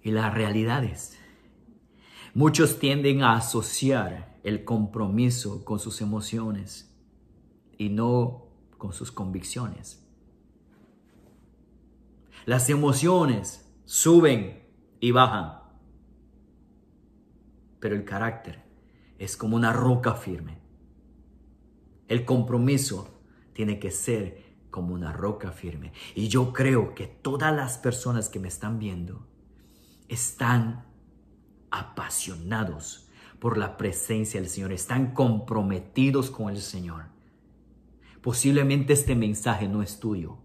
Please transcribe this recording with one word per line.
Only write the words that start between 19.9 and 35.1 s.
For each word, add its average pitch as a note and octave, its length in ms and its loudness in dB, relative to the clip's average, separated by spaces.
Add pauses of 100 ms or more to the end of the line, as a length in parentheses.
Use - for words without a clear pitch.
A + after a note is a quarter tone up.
firme. D#2+ 440 -10 (1500)
El A#2+ 180 0
compromiso A#2+ 960 0 (320)
tiene G#2 240 -2
que F#2+ 140 -6
ser - 680 -6 (140)
como F2+ 240 -6
una D#2+ 180 -6
roca F#2+ 380 -6
firme. D2+ 420 -12 (220)
Y G#2+ 140 -2
yo B2 220 2
creo C3 440 2
que - 100 -10
todas C#3+ 500 -2
las C3 220 -4
personas A#2 500 -2
que G2+ 120 -8
me F#2 80 -8
están A2 320 -6
viendo F#2+ 480 -8 (800)
están A#2+ 800 -2 (840)
apasionados - 1400 -8 (320)
por A2+ 180 -2
la F#2+ 180 -4
presencia G#2+ 640 -4
del F2+ 120 -6
Señor, F#2+ 200 -6
están B2 440 -2